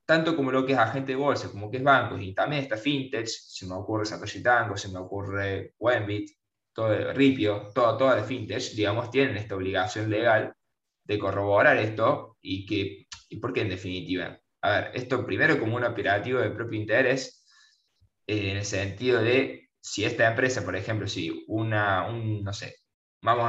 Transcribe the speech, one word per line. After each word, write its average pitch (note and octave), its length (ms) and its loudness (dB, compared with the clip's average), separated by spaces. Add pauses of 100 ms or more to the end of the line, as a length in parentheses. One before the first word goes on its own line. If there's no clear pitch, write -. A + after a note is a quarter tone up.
tanto E3 300 2
como C3 160 0
lo C3 120 2
que C3+ 100 2
es B2 40 4
agente C3+ 340 0
de B2+ 40 -2
bolsa, C3 340 0
como G#2 220 -10
que B2+ 60 -4
es C3 40 -4
bancos, A2+ 400 2
y F#2+ 100 -8
también C3+ 300 0
está - 140 -4
fintech, C3 500 -4
se - 400 -10
me F2+ 80 -8
ocurre G#2 320 -4
Satoshi F#2+ 380 -10
Tango, A#2 320 4
se F#2+ 140 -8
me F#2 100 -10
ocurre G2 800 -6
Wembit, G#2 500 0 (420)
todo, A2 400 0
Ripio, A2+ 600 2
todo, A2+ 240 4
todas B2+ 220 4
las G#2 80 -2
fintech, A#2 460 -6
digamos, G#2+ 380 0
tienen B2 260 2
esta G2+ 180 -6
obligación F#2+ 560 -2
legal A2 440 2 (500)
de G#2 140 -2
corroborar G2+ 600 4
esto, A2 600 0
y F#2+ 260 -6
que, - 400 -4 (220)
y - 100 -14
porque G#2+ 240 -2
en G2+ 80 -2
definitiva, F2+ 680 -6 (240)
a G2+ 80 2
ver, G2+ 240 0
esto - 300 -2
primero C3+ 340 2
como A#2 180 0
un B2 80 0
operativo G#2+ 560 0
de G#2+ 100 0
propio G#2+ 300 -6
interés, C3 680 0 (800)
eh, G2+ 240 -2
en G2 80 -2
el G2+ 60 -4
sentido G#2+ 580 0
de - 480 2 (100)
si - 240 -4
esta A#2 240 4
empresa, A2+ 360 2
por F#2 120 -4
ejemplo, G#2 300 -4
si - 400 -6
una, G#2 600 0
un, A2 340 -4
no G2 100 -6
sé, - 240 -12 (460)
vamos A#2 260 2